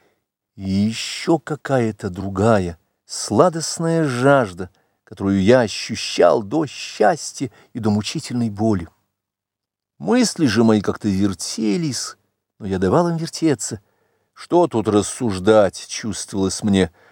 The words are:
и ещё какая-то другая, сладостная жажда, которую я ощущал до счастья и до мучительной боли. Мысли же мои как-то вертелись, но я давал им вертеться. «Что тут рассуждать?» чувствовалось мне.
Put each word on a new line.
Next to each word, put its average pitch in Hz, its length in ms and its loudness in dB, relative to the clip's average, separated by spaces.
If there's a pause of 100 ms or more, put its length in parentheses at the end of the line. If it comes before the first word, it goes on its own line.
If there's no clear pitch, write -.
(540)
и 98 160 -8
ещё 110 680 0
какая-то 117 720 -2
другая, 98 680 0 (280)
сладостная 165 1000 0
жажда, 123 640 2 (340)
которую 98 380 0
я 120 180 6
ощущал 120 800 0
до 139 240 -4
счастья - 840 -4 (220)
и - 60 -10
до 110 120 0
мучительной 117 600 -4
боли. 101 380 0 (1080)
Мысли 190 480 0
же 117 180 4
мои 110 160 4
как-то 104 280 -4
вертелись, 113 1080 -2 (420)
но - 80 -14
я 95 120 -4
давал 127 300 2
им 165 80 -2
вертеться. 160 640 -4 (520)
«Что - 340 2
тут 113 220 -2
рассуждать?» 101 1000 2
чувствовалось - 720 -6
мне. 95 280 2 (220)